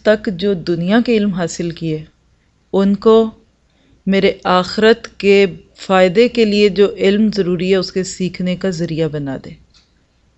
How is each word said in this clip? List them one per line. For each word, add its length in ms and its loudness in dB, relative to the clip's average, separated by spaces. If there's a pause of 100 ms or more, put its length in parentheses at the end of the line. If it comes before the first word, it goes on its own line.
तक 240 0
जो 260 -4
दुनिया 460 -2
के 160 0
इल्म 180 0
हासिल 380 -6
किए, 340 -8 (680)
उनको 600 2 (760)
मेरे 400 0
आखिरत 600 2 (140)
के 260 4 (300)
फ़ायदे 520 2
के 160 0
लिए 260 2
जो 180 2
इल्म 420 0
ज़रूरी 400 -2
है 60 2
उसके 280 -4
सीखने 520 -6
का 140 -4
ज़रिया 380 -4
बना 280 -8
दे। 200 -16 (800)